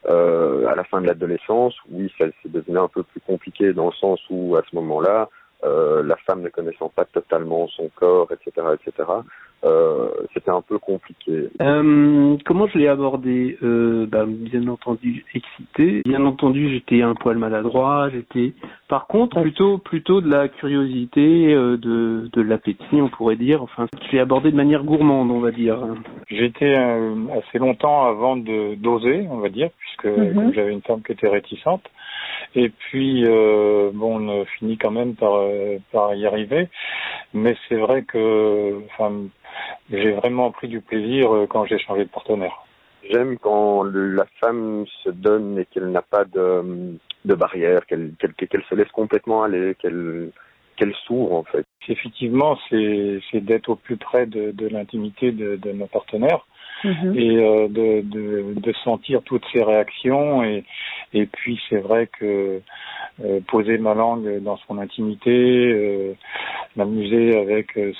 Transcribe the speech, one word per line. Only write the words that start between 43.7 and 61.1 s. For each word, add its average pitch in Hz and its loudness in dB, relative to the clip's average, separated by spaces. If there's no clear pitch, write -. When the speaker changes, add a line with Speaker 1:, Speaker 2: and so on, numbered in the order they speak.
Speaker 1:
la 98 0
femme 110 -2
se 98 -2
donne 101 0
et 90 -2
qu'elle 92 -6
n'a 90 0
pas 101 0
de, 90 -2
de 98 2
barrière, 87 2
qu'elle, 82 -4
qu'elle, - -4
qu'elle 98 -4
se 92 -2
laisse 104 2
complètement 110 0
aller, 95 -2
qu'elle, 85 -6
qu'elle 101 0
s'ouvre, 120 -2
en 82 -2
fait. 76 -2
Speaker 3:
Effectivement, 127 -2
c'est, 101 0
c'est 107 -2
d'être 113 0
au 113 0
plus 117 -10
près 123 0
de, 107 -4
de 107 -6
l'intimité 107 -4
de, 107 -6
de 101 -8
nos 101 -8
partenaires. 123 -2
Speaker 4:
Mhm. 185 -2
Speaker 3:
Et, 113 4
euh, 107 4
de, 107 2
de, 104 -6
de 107 -4
sentir 123 -2
toutes 123 -4
ses 120 2
réactions. 127 0
Et, 107 -4